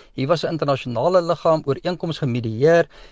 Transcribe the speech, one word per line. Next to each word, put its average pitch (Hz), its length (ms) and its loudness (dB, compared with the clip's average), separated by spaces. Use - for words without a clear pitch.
Hier 131 140 -4
was 156 160 0
'n 165 80 -4
internasionale 143 720 0
liggaam, 165 440 0
ooreenkoms 165 520 -4
gemedieer 123 680 2